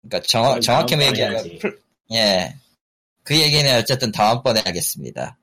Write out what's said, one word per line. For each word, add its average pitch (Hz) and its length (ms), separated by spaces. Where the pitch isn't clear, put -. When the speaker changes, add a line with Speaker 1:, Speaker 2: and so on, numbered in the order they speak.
Speaker 1:
그러니까 - 240
정확-, 120 240
Speaker 2:
그럼 120 120
Speaker 1:
정확히 123 340
Speaker 2:
다음번에 143 120
Speaker 1:
얘기하면 113 300
Speaker 2:
해야지. 87 220
Speaker 1:
플-, - 180
예. 101 420
그 147 180
얘기는 147 380
어쨌든 120 340
다음번에 113 520
하겠습니다. 73 800